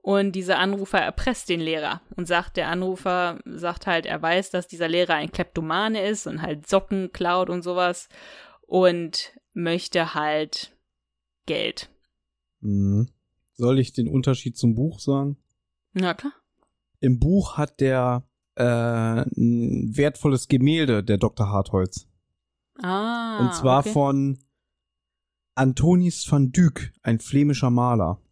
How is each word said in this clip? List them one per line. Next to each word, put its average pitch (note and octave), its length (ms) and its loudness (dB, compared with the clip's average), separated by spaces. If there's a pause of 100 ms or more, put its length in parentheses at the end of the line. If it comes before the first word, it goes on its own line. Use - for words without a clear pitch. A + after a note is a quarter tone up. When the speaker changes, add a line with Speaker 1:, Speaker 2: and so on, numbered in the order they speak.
Speaker 1:
Und G3 300 2
dieser F#3 260 0
Anrufer G3 400 0
erpresst - 500 -2
den E3+ 120 0
Lehrer D#3+ 400 -4 (160)
und F3+ 100 -8
sagt, F3 300 -2
der D#3+ 120 -2
Anrufer F3+ 760 -2
sagt E3+ 420 -8
halt, E3+ 200 0
er D#3+ 140 -6
weiß, E3+ 300 0
dass F3+ 160 -4
dieser E3 220 -4
Lehrer E3+ 260 2
ein D3+ 160 -4
Kleptomane F#3 760 -2
ist G#3 200 -4
und D#3+ 160 -8
halt D3+ 260 -8
Socken F#3+ 440 0
klaut F3+ 380 0
und F3+ 120 -4
sowas F3 460 -2 (540)
und F3 680 2 (200)
möchte E3+ 600 -2
halt D3+ 640 -4 (680)
Geld. - 420 -6 (760)
Speaker 2:
Mhm. G2+ 460 2 (440)
Soll B2 260 2
ich C3 140 0
den A#2 160 -2
Unterschied C3 480 0
zum A#2 180 2
Buch C#3+ 260 -2
sagen? C#3 360 -2 (560)
Speaker 1:
Na F#3 220 0
klar. - 180 -10 (680)
Speaker 2:
Im B2+ 180 4
Buch E3 400 2
hat D3 220 -4
der, B2+ 420 2 (320)
äh, B2 100 -2
ein A#2 1300 0
wertvolles C#3+ 520 2
Gemälde, C3+ 560 4
der G#2 140 2
Doktor G#2 320 0
Hartholz. G2 560 -2 (760)
Speaker 1:
Ah, A3 580 -4
Speaker 2:
Und - 140 0
zwar C3+ 260 2
Speaker 1:
okay. G#3+ 120 -4
Speaker 2:
von C#3 460 0 (1160)
Antonis E3 760 2
van C3+ 220 4
Dyck, D#3+ 400 2 (100)
ein A2+ 160 0
flämischer C#3 520 2
Maler. A#2+ 500 2 (120)